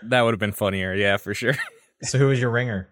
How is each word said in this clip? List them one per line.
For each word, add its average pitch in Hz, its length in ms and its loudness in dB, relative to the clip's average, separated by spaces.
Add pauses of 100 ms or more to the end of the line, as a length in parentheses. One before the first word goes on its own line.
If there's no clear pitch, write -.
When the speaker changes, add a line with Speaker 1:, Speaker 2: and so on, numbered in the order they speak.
Speaker 1:
That 123 200 2
would've 113 180 2
been 104 120 0
funnier, 95 420 -2
yeah, 101 240 2
for 104 140 -8
sure. 120 260 0
<laughs> - 60 -8 (380)
Speaker 2:
So 131 160 -2
who 139 80 6
was 135 140 2
your 123 100 0
ringer? 113 420 -4